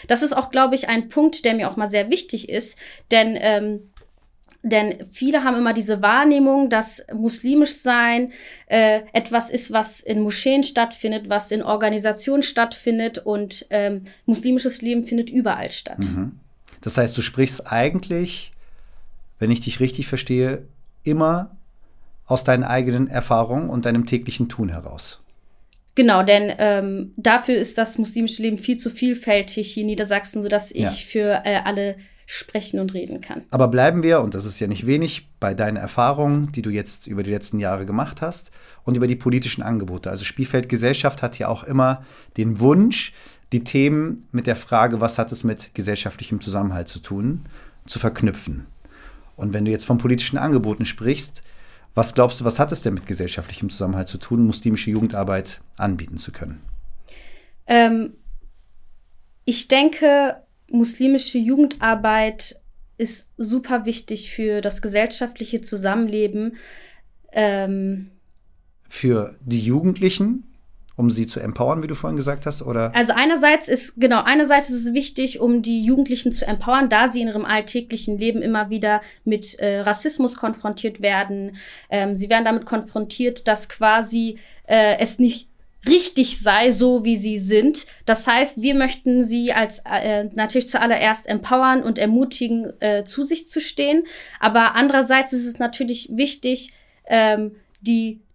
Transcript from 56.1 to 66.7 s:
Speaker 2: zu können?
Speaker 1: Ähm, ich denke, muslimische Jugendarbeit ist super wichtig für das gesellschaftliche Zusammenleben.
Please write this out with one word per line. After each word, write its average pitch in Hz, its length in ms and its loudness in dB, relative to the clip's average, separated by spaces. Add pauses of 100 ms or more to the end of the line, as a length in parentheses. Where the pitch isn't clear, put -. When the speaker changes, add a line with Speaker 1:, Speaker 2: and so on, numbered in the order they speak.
Speaker 2:
zu - 160 -10
können? 76 300 -12 (1040)
Speaker 1:
Ähm, 226 480 4 (1300)
ich - 240 -2
denke, 285 680 4 (340)
muslimische 254 680 2
Jugendarbeit 220 1160 2 (420)
ist - 380 -6
super 240 480 -2
wichtig 226 480 -6
für 208 280 -2
das 202 220 -2
gesellschaftliche 233 800 -2
Zusammenleben. 214 960 -2 (760)